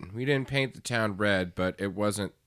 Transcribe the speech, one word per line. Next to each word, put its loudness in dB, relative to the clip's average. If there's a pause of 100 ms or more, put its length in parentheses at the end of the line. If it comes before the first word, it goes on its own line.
(140)
We -4
didn't 0
paint 0
the -14
town 0
red, 2
but 0
it 0
wasn't, 0 (140)